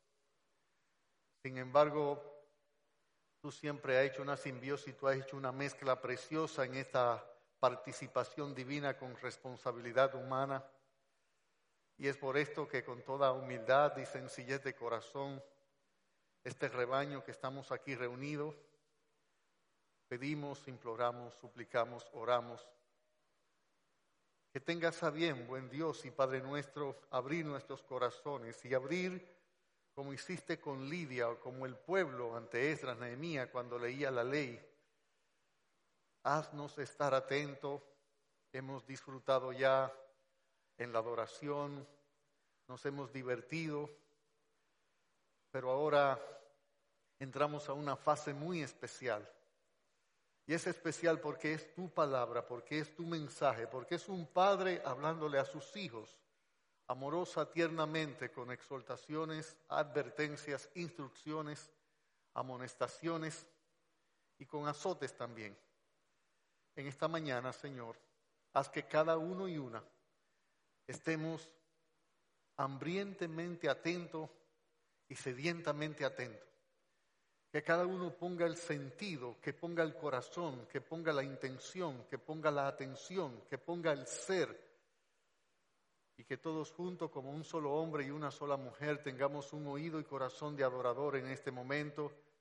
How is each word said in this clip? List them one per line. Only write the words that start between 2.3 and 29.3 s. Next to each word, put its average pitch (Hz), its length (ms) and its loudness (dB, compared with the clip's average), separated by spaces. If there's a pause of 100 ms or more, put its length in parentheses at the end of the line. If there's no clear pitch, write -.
tú 147 120 -8
siempre 135 440 2
has 135 100 10
hecho 135 160 -2
una 139 140 0
simbiosis, 135 600 -4
tú 139 100 0
has 135 120 6
hecho 135 180 -6
una 135 160 -2
mezcla 135 480 0
preciosa 147 640 0
en 127 100 -4
esta 123 500 4 (360)
participación 131 920 0
divina 135 440 -2
con 123 180 -8
responsabilidad 123 1000 2
humana. 131 520 0 (1300)
Y 135 120 0
es 135 80 0
por 135 200 0
esto 147 300 2
que 127 180 -2
con 120 180 -8
toda 135 300 4
humildad 131 680 6
y 131 60 -4
sencillez 131 600 -6
de 131 100 -2
corazón, 135 640 -4 (1040)
este 127 260 -4
rebaño 131 560 0
que - 60 -10
estamos 131 420 -6
aquí 135 220 -4
reunidos, 143 600 -4 (1500)
pedimos, 143 600 -6
imploramos, 120 680 -2
suplicamos, 120 760 -2
oramos. 117 560 0 (1800)
Que 135 80 -6
tengas 165 420 0
a 160 80 4
bien, 147 380 2
buen 131 200 -6
Dios 147 360 -2
y 123 80 -8
Padre 131 280 4
nuestro, 143 600 -4 (100)
abrir 139 340 0
nuestros 139 380 -6
corazones 123 840 -2
y 123 100 0
abrir 180 540 2 (640)